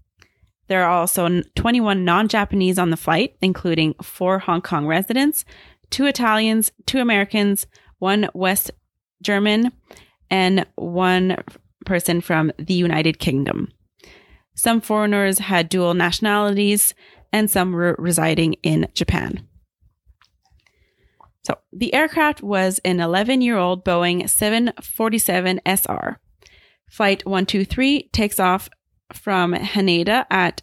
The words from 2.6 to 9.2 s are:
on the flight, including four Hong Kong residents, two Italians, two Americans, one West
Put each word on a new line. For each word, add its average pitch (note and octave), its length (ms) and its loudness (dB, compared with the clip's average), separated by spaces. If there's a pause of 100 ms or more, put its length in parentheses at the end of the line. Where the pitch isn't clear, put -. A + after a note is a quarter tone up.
on F3+ 100 2
the E3 80 0
flight, E3 460 -2
including D#3+ 600 0
four F#3+ 360 -2
Hong F3+ 240 -2
Kong D3 240 -2
residents, A#3 580 0 (460)
two C4+ 160 0
Italians, A3 680 0 (140)
two C4 140 -2
Americans, G3+ 680 0 (320)
one G3 340 0
West F#3 380 -2 (500)